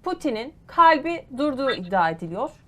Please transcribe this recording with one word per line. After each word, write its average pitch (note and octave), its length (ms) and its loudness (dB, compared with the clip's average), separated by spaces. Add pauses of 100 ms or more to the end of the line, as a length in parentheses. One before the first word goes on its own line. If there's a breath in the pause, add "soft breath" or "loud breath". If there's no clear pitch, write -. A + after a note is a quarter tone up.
Putin'in C#4+ 520 -6 (120)
kalbi E4 600 4 (100)
durduğu C4+ 340 -2
iddia F3+ 400 0
ediliyor. F3 400 -6 (180)